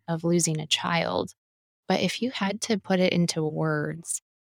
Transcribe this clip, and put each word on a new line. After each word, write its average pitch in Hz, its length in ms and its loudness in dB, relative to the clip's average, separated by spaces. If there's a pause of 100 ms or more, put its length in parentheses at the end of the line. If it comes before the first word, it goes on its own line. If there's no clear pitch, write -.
of 165 160 -4
losing 165 380 2
a 156 60 -10
child. - 680 0 (540)
But 190 140 2
if - 200 0
you 247 100 -2
had 202 300 -2
to 214 160 0
put 190 220 0
it 185 140 4
into 170 300 0
words, 156 760 -4 (220)